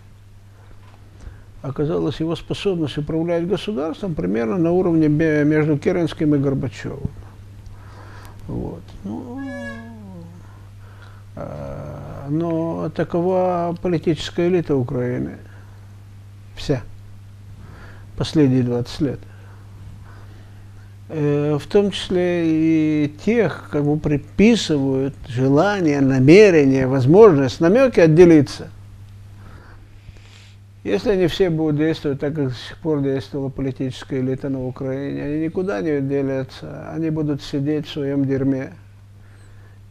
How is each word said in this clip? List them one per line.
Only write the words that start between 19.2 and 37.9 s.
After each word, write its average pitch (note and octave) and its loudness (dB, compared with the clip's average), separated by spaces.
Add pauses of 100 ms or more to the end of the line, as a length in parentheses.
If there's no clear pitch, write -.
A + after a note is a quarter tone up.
Э, D3 0
в C#3+ -8
том G3+ 4
числе D#3+ 2
и - 2 (160)
тех, G#3+ 0
кому D3 2
приписывают D3 2 (140)
желание, C#3+ 4
намерение, C3+ 8
возможность, C#3 6
намёки A3 6
отделиться. E3 8 (2250)
Если G3+ 0
они F#3 2
все F#3 0
будут D#3 0
действовать D3+ -2
так, D3 -4
как C#3 -2
до B2+ -4
сих - -14
пор D#3 -2
действовала C3+ -4
политическая C3+ -6
элита C3 -4
на C3 -6
Украине, C#3 -6
они D3+ -4
никуда F#3+ -4
не D3+ -2
делятся, C#3 -4
они D#3+ -4
будут D3+ -2
сидеть D3 -4
в - -12